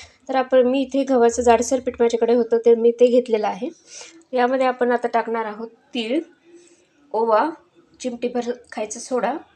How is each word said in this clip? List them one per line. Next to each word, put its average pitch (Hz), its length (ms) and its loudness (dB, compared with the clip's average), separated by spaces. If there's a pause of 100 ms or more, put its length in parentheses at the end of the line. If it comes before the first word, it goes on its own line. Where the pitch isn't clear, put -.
(300)
तर 269 60 -2
आपण, 254 320 2
मी 269 140 0
इथे 269 220 -2
गव्हाचं 240 380 2
जाडसर 240 380 2
पीठ 254 200 -6
माझ्याकडे 233 340 2
होतं, 233 240 2
ते 233 180 6
मी 233 160 4
ते 247 160 4
घेतलेलं 226 400 0
आहे. 202 220 -8 (640)
यामध्ये 254 320 0
आपण 247 260 0
आता 240 160 -2
टाकणार 226 380 -4
आहोत 214 220 -12
तीळ, 240 540 -6 (920)
ओवा, 226 380 2 (500)
चिमटीभर 240 520 -6 (200)
खायचा 214 280 -10
सोडा 247 380 -4 (180)